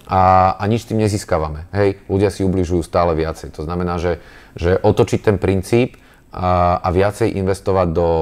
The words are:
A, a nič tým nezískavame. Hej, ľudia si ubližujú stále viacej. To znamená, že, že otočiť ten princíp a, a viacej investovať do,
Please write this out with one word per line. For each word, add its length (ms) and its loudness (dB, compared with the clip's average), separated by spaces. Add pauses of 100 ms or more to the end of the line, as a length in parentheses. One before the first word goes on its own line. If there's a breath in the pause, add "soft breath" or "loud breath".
A, 560 4
a 80 -4
nič 160 -2
tým 160 -4
nezískavame. 720 -2
Hej, 240 0 (160)
ľudia 160 2
si 160 -4
ubližujú 400 0
stále 320 0
viacej. 400 -4
To 80 -10
znamená, 320 -4
že, 240 -2 (320 loud breath)
že 240 0
otočiť 480 2
ten 160 2
princíp 560 0 (320 soft breath)
a, 480 0
a 160 -4
viacej 480 0
investovať 480 0
do, 200 0 (140)